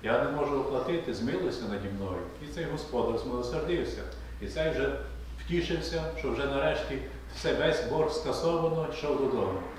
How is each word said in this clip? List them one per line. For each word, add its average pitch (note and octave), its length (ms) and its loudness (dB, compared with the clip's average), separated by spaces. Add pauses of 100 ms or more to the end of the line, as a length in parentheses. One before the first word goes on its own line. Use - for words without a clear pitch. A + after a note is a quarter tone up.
я A#2+ 200 4
не C#3 80 2
можу C#3 280 2
оплатити, C#3+ 540 0
змилуйся B2+ 560 0
наді F#2+ 260 -2
мною". F#2+ 260 -4 (220)
І D3 40 -10
цей E3 240 -4
господар D3+ 480 0
змилосердився. D#3 840 -2 (400)
І G2+ 60 -6
цей D#3 240 0
вже C#3 280 0 (400)
втішився, E3 640 0 (160)
що C3+ 140 -2
вже C#3 140 0
нарешті C#3 520 2 (380)
все, D3+ 180 0
весь - 360 4
борг D#3 220 4
скасовано, D#3+ 800 2
йшов C#3+ 240 2
додому. A2 420 2 (200)